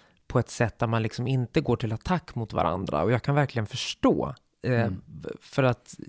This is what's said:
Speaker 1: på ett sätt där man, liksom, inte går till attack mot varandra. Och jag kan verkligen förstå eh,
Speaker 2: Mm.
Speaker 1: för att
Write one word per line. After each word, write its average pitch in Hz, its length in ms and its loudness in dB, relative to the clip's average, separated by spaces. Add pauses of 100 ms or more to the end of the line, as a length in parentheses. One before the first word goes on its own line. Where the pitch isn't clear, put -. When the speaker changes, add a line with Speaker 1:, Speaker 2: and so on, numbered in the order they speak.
(260)
Speaker 1:
på - 120 0
ett 117 120 0
sätt - 280 0
där 123 80 0
man, 113 160 2
liksom, 120 240 -4
inte 127 340 2
går 123 160 2
till 107 160 -2
attack - 420 -4
mot 113 180 -6
varandra. 85 500 0
Och 107 100 2
jag 123 100 2
kan 143 120 0
verkligen 127 320 0
förstå - 680 0 (300)
eh, 120 180 2
Speaker 2:
Mm. 95 180 -2 (400)
Speaker 1:
för - 220 -2
att - 320 0 (140)